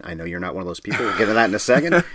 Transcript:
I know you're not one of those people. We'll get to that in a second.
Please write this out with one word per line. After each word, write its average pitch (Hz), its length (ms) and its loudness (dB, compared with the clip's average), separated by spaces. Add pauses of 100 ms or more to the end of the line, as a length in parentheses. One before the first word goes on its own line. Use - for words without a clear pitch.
I 87 80 -10
know 82 120 -10
you're 87 160 -6
not 87 140 -6
one 95 60 -6
of 87 60 -8
those 87 140 -8
people. 113 240 -4
We'll 98 120 -2
get 110 80 4
to 107 80 2
that 110 160 4
in 101 60 0
a 104 40 0
second. 165 440 4 (120)